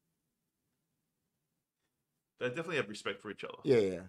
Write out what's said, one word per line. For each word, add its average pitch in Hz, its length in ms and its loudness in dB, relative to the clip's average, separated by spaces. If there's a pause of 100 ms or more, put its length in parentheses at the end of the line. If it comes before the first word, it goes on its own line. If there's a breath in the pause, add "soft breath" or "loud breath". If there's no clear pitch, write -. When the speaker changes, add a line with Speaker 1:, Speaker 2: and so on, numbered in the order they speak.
(2500)
Speaker 1:
They 123 100 0
definitely 165 280 -4
have 110 120 0
respect 104 320 -6
for 107 100 -8
each - 140 -8
other. - 200 -10
Speaker 2:
Yeah, 120 140 8
yeah. 92 300 2